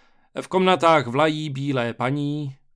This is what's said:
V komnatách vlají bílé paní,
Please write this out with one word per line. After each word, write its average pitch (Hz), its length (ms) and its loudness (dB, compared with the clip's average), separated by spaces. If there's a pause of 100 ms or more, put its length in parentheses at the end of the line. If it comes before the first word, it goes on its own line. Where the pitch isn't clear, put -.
(400)
V - 80 -10
komnatách 170 580 4
vlají 151 440 -2
bílé 135 440 -4
paní, 143 640 -4 (200)